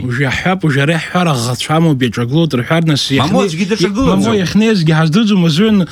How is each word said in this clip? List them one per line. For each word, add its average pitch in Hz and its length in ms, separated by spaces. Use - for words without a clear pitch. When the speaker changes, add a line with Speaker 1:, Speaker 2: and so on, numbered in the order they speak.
Speaker 1:
уже 123 160
иаҳҳәап, 180 400
уже 139 180
ари 147 120
аҳәара 170 400
ӷацәа 123 420
амоуп, 160 260
иаҿагылоит 127 520
рҳәар, 156 320
нас 143 260
Speaker 2:
Мамо, 143 320
Speaker 1:
иахьнеи-, - 40
Speaker 2:
аӡәгьы 170 180
даҿагылаӡом. 196 540
Speaker 1:
мамо 220 180
иахьнеизгьы 190 560
ҳаздырӡом, 175 520
азыҳәан 180 460